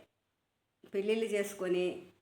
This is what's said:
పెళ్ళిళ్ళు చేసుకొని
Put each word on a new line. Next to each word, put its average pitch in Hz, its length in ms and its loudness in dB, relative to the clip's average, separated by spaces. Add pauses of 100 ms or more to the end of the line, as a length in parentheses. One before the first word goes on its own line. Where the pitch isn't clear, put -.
(920)
పెళ్ళిళ్ళు 214 320 0
చేసుకొని 185 840 0 (100)